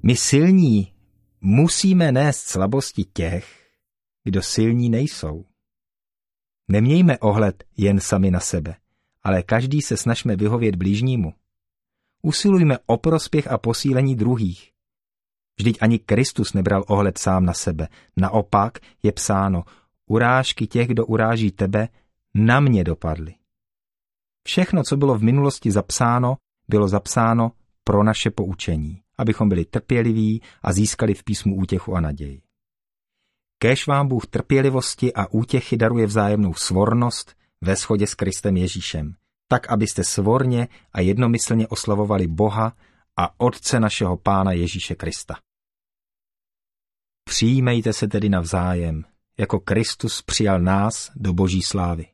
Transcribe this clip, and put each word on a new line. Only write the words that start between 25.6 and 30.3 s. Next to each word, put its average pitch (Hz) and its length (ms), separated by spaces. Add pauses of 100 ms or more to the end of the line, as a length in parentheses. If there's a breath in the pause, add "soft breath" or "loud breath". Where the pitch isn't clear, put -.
zapsáno, 123 680 (300)
bylo 104 200
zapsáno 113 640 (320)
pro 104 200
naše 107 280
poučení, 87 720 (160)
abychom 113 320
byli 87 160
trpěliví 110 760 (200 loud breath)